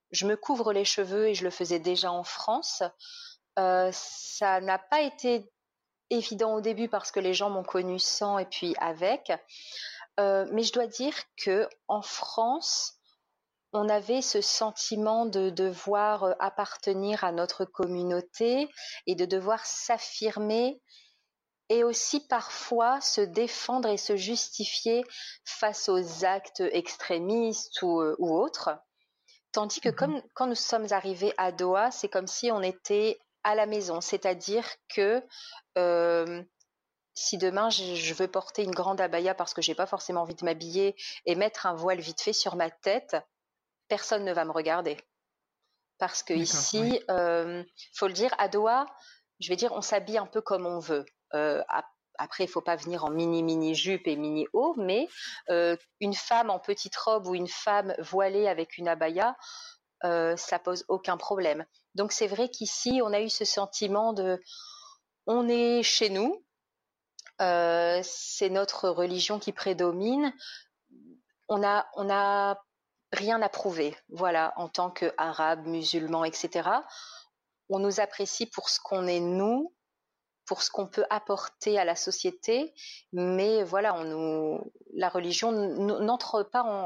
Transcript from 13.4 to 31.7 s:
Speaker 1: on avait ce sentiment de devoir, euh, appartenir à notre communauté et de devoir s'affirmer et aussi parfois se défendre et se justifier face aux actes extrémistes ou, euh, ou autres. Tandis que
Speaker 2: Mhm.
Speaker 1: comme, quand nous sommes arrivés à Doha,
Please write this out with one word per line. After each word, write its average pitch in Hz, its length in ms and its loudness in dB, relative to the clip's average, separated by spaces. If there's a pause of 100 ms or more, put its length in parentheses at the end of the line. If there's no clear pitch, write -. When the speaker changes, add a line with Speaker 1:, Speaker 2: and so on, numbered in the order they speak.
Speaker 1:
on 208 140 2
avait 208 320 2
ce 220 220 0
sentiment 214 840 0
de 190 240 0
devoir, 196 760 0
euh, 185 140 4
appartenir 196 840 -2
à 175 80 0
notre 175 320 -2
communauté 180 1040 0 (380)
et 180 80 0
de 175 100 2
devoir 190 400 0
s'affirmer 226 1160 -2 (880)
et 233 140 6
aussi 240 420 0
parfois 240 720 2
se - 220 2
défendre 226 680 0
et 208 80 2
se 208 180 -2
justifier 226 880 0 (420)
face - 420 -2
aux 180 380 0
actes 190 340 -2 (120)
extrémistes 185 1080 -2
ou, 170 220 4
euh, 156 160 2
ou 165 180 2
autres. 240 320 0 (840)
Tandis 208 280 -2
que - 80 0
Speaker 2:
Mhm. 226 60 0
Speaker 1:
comme, 285 280 0 (120)
quand 254 120 0
nous 247 80 0
sommes 220 360 0
arrivés 196 480 0
à 185 120 2
Doha, 185 400 2